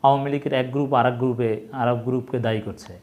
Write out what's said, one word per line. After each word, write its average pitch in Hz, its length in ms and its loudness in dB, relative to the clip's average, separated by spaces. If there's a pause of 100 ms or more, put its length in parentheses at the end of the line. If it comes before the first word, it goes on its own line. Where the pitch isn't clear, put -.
আওয়ামী 139 280 4
লীগের 143 220 -2
এক 127 200 0
গ্রুপ 139 200 0
আর 120 140 4
এক 123 120 0
গ্রুপে, 120 540 -2
আর 123 160 0
এক 120 160 0
গ্রুপকে 123 340 -2
দায়ী 110 220 0
করছে - 320 -12 (100)